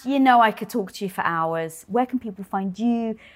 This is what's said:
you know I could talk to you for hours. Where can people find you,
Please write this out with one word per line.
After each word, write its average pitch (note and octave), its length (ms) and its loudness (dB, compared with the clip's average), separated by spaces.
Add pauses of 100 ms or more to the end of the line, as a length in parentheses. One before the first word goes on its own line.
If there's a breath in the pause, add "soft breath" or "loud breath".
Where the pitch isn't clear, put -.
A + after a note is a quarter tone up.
you C4+ 160 2
know B3 200 8
I A3 120 6
could G#3+ 180 -10
talk G3+ 220 -4
to - 120 -8
you F#3 60 -4
for G3 120 -6
hours. E3 680 -2
Where F#3+ 180 0
can B3+ 140 -6
people G3+ 240 -12
find G3 340 -6
you, A#3 380 -2 (200 soft breath)